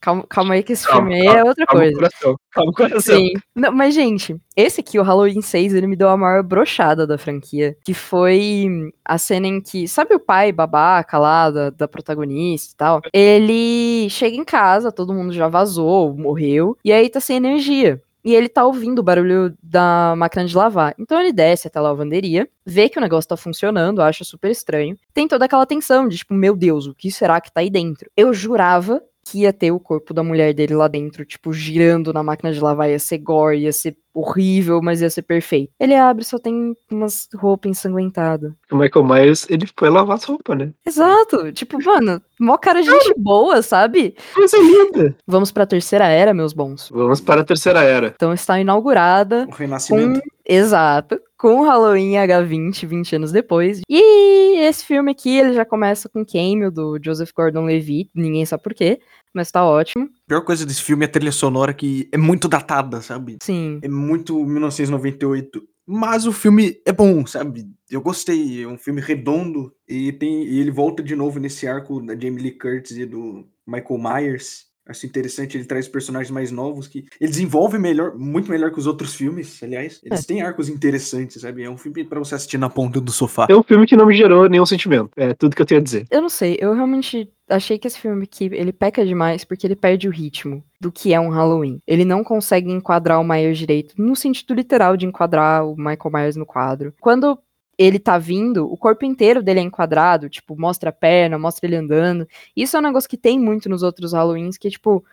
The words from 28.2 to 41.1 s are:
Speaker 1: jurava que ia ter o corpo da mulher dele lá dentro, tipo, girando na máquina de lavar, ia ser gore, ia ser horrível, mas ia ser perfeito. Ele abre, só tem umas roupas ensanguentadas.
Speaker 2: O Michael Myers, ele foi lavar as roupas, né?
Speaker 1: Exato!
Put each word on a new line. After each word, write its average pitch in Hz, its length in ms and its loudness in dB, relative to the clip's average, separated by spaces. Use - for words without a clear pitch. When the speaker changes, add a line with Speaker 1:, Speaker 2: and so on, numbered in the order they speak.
Speaker 1:
jurava 196 680 0
que - 160 -8
ia 202 120 4
ter 175 180 0
o 180 80 -2
corpo 156 340 -6
da 165 100 -2
mulher 156 300 2
dele 151 200 -2
lá 156 140 4
dentro, 147 360 -10
tipo, - 300 -10
girando 160 580 2
na 151 120 -4
máquina 156 280 -4
de 151 80 -6
lavar, 147 300 0
ia 147 80 0
ser 156 220 -6
gore, 151 400 2
ia 151 120 -2
ser 147 240 -6
horrível, 180 720 0
mas 170 200 -2
ia 170 80 0
ser 165 120 -8
perfeito. 160 580 -2
Ele 269 140 2
abre, 254 300 4
só 240 160 -8
tem 233 360 -4
umas 214 440 -6
roupas 196 340 -2
ensanguentadas. 185 840 -4
Speaker 2:
O 143 40 0
Michael 139 300 4
Myers, 135 440 4
ele 175 180 -2
foi 151 120 2
lavar 196 280 2
as - 60 -16
roupas, 277 340 -6
né? 143 160 -8
Speaker 1:
Exato! 330 640 2